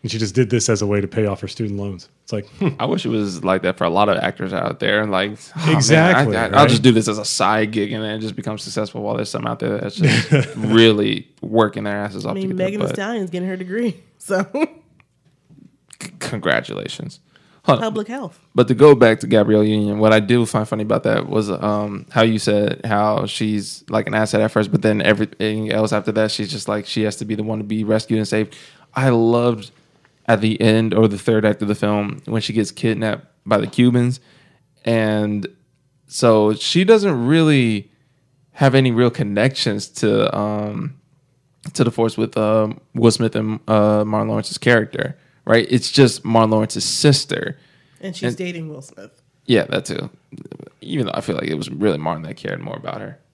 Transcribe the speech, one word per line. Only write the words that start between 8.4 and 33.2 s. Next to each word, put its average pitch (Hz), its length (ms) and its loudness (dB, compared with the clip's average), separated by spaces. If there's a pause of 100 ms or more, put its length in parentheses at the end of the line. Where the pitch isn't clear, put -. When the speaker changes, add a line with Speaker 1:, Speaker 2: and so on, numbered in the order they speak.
Speaker 2:
successful 107 420 -8
while 107 140 -4
there's 110 140 -6
some 113 180 -6
out 113 120 -6
there 110 200 -4
that's - 160 -8
just 135 580 2
Speaker 1:
<laughs> - 40 -12
Speaker 2:
really 110 720 4 (140)
working 107 440 0
their 101 120 -4
asses 101 280 -8
Speaker 3:
I 107 40 -4
Speaker 2:
off 196 60 -6
Speaker 3:
mean, 190 140 -6
Speaker 2:
to 185 60 -6
get - 20 -6
Speaker 3:
Megan 185 160 -2
Thee 208 120 -8
Speaker 2:
there, - 20 -6
but - 80 -6
Speaker 3:
Stallion's 202 360 -6
getting 180 180 -6
her 185 80 -8
degree, 196 420 -6 (100)
<laughs> - 100 -20
so. 208 260 -2 (1600)
Speaker 2:
C-, - 80 -16 (100)
congratulations. - 1000 -6 (460)
Hold 139 140 4
on. 226 40 -4
Speaker 3:
Public 214 240 -6
health. 240 320 -12 (140)
Speaker 2:
But 117 140 4
to 127 80 2
go 143 180 10
back 113 280 6
to - 60 -6
Gabrielle 107 360 4
Union, 104 340 0
what 110 160 6
I 110 60 6
do 113 260 2
find 107 220 -4
funny 107 160 -4
about 107 200 0
that 110 240 0
was, 104 220 -2
um, 104 640 -4
how 117 100 2
you 113 160 4
said 104 480 0
how 107 400 0
she's, 107 640 -6
like, 107 160 0
an 101 80 -6
asset 107 280 0
at 110 100 0
first, 107 200 0
but - 120 -2
then 107 180 2
everything 107 680 -2
else 110 200 0
after 107 200 -2
that, 110 180 0
she's 104 220 -6
just - 160 -10
like, 104 180 -4
she - 180 -4
has 104 140 -2
to 107 80 -10
be 110 80 -6
the 107 100 -6
one 110 140 -6
to 107 60 -8
be 107 200 -4
rescued 110 360 0
and 104 80 -2
saved. 107 280 -4 (380)
I 131 160 0
loved 117 600 2 (560)
at 110 140 4
the 110 200 0
end 110 320 4
or 110 140 6
the 101 100 0
third 107 280 0
act 104 180 0
of 101 40 -4
the 104 80 0
film 104 500 -2
when 110 160 -4
she - 120 -8
gets 104 180 -2
kidnapped 110 540 -4 (220)